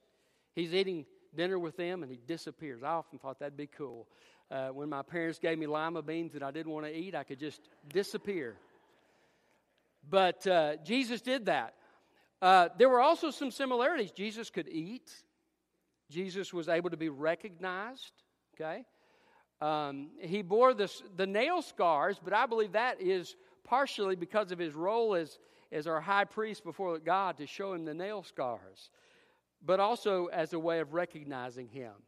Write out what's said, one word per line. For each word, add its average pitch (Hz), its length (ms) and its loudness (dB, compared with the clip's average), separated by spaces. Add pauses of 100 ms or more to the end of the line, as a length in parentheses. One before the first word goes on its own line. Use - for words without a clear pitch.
(540)
He's 151 200 -4
eating 185 320 0 (300)
dinner 180 240 0
with 165 160 -6
them 180 280 -4
and 131 80 -10
he 127 140 -14
disappears. 147 580 -10
I 147 80 -2
often 156 280 -6
thought 135 200 -10
that'd 143 180 -10
be 147 100 -8
cool. 120 400 -12 (420)
Uh, 135 200 -6
when 143 200 -8
my 139 120 -4
parents 165 380 -4
gave 165 200 0
me 156 80 -4
lima 156 340 -2
beans 160 320 -6
that 143 80 -8
I 139 100 -6
didn't 160 200 -6
wanna 151 160 -6
eat, 165 280 -8
I 143 80 -4
could 135 160 -12
just 147 300 -10 (200)
disappear. 185 680 -4 (1500)
But, 180 380 4
uh, 156 300 4
Jesus 226 440 -2
did 247 260 -2
that. 131 280 0 (640)
Uh, 185 360 10
there 240 100 10
were 247 140 8
also 320 280 6
some 262 220 -4
similarities. 254 600 0
Jesus 214 380 -6
could 160 200 -6
eat. 175 540 -10 (880)
Jesus 185 440 -6
was 170 160 -4
able 175 220 2
to 170 60 -6
be 160 120 -2
recognized, 180 1040 -6 (400)
okay? 165 320 -8 (760)
Um, 151 520 -2 (100)
he 196 220 -4
bore 226 300 6
this, 202 300 -4 (120)
the 190 120 0
nail 269 340 2
scars, 175 600 2
but 180 80 -6
I 226 140 4
believe 220 260 0
that 220 300 0
is 185 340 0 (300)
partially 226 500 2
because 180 380 -2
of 175 60 -6
his 165 140 -4
role 208 420 2
as, 165 220 -2 (360)
as 156 140 -4
our 160 120 0
high 196 240 4
priest 214 400 -6
before 170 360 -4
God 170 380 0
to 143 100 -10
show 196 260 -8
him 165 100 -6
the 151 100 -6
nail 190 300 -6
scars, 104 680 -8 (720)
but 180 200 4
also 202 460 2
as 160 260 -2
a 170 60 -2
way 165 200 0
of 147 140 -4
recognizing 143 720 -6
him. 120 240 -12 (160)